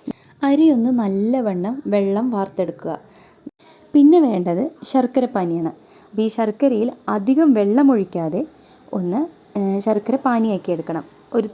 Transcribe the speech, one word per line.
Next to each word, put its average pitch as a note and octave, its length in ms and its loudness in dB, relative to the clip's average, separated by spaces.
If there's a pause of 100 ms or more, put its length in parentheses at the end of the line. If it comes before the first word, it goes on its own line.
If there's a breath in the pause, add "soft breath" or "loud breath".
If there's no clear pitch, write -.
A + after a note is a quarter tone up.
(440 loud breath)
അരിയൊന്ന് C#4 460 2
നല്ലവണ്ണം A3 960 -2
വെള്ളം G3+ 440 0
വാർത്തെടുക്കുക. F#3+ 680 -6 (960 loud breath)
പിന്നെ D4+ 260 8
വേണ്ടത് G3 520 0 (120)
ശർക്കരപ്പാനിയാണ്. A#3 880 -2 (400 soft breath)
അപ്പോൾ G3+ 100 -2
ഈ A3 60 0
ശർക്കരയിൽ A3+ 640 0 (180)
അധികം C4 440 2
വെള്ളം A3 380 4
ഒഴിക്കാതെ F3+ 540 -4 (480 soft breath)
ഒന്ന്, G3 340 -4 (320)
ഏ, G3 200 -2
ശർക്കര G#3+ 360 -2
പാനിയാക്കി A3+ 560 -2
എടുക്കണം. D#3+ 440 -8 (180)
ഒരു A3 200 -2